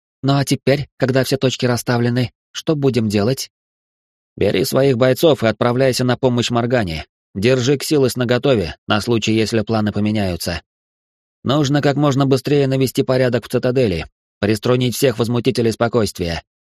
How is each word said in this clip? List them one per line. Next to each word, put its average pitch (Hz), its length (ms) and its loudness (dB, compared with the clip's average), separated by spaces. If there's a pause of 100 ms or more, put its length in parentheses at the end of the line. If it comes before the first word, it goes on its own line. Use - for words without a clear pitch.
(220)
Ну 139 140 2
а 139 100 0
теперь, 139 420 0 (100)
когда 127 260 0
все 131 140 -2
точки 127 280 -2
расставлены, 120 680 -2 (200)
что - 240 -4
будем 120 340 0
делать?" 104 420 -2 (840)
"Бери 92 260 0
своих 131 340 2
бойцов 127 460 2
и 113 40 2
отправляйся 123 560 0
на 123 120 0
помощь 120 360 0
Моргане. 117 540 -2 (280)
Держи 127 440 2
Ксилос 135 400 0
наготове, 120 580 0 (120)
на 104 140 0
случай, 113 320 0
если 110 280 0
планы 107 300 -2
поменяются. 98 680 -4 (840)
Нужно 139 380 0
как 139 140 0
можно 139 300 2
быстрее 135 420 2
навести 131 360 0
порядок 127 420 0
в - 40 -20
цитадели, 120 560 0 (340)
приструнить 120 560 0
всех 127 220 0
возмутителей 117 540 0
спокойствия. 98 720 -2 (280)